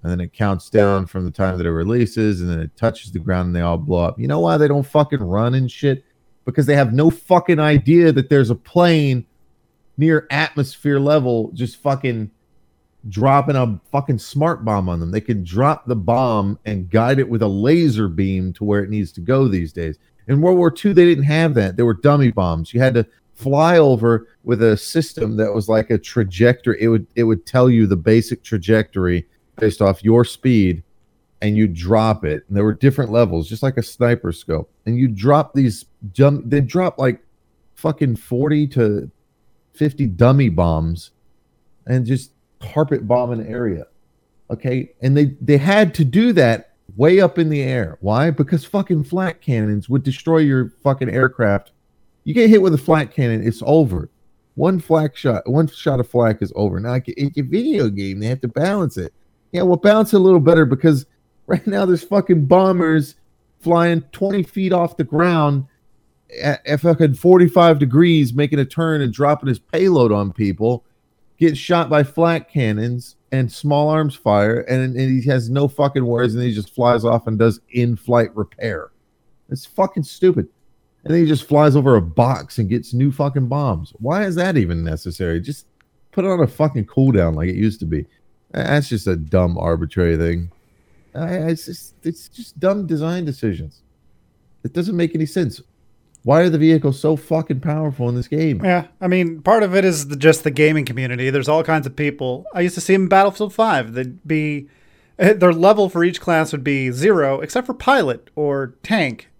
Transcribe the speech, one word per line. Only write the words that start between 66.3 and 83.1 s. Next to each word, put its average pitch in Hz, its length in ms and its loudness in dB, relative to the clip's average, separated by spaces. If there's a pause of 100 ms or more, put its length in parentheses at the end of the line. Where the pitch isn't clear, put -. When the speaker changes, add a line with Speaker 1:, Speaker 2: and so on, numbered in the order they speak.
Speaker 1:
at, - 260 -4
at 143 140 -2
fucking 160 320 2
forty-five 175 640 6
degrees, 143 540 2
making 143 260 -2
a 135 60 0
turn 156 360 -2
and 123 120 -2
dropping 143 360 -2
his 123 100 -2
payload 160 520 2
on 101 220 -2
people, 107 500 -2 (540)
get 156 200 2
shot 170 320 -2
by 147 140 4
flak 165 460 -2
cannons 120 640 -4 (160)
and 131 200 -2
small 147 380 0
arms 156 260 0
fire, 104 460 0
and, 131 340 -2
and 131 260 0
he 123 80 -2
has 123 200 0
no 143 180 0
fucking 139 380 -2
worries, 120 300 0
and 123 80 -2
he 123 100 -2
just 104 200 -8
flies 120 300 2
off 117 240 0
and 110 100 -4
does 113 220 2 (120)
in-flight 120 640 0
repair. 98 560 -8 (580)
It's 135 160 -10
fucking 190 380 -4
stupid. 165 440 0 (560)
And - 100 -4
then 170 80 4
he 165 60 4
just 151 200 0
flies 147 280 4
over 135 220 4
a 101 40 4
box 104 560 -2
and 107 120 -2
gets - 240 -4
new 131 180 0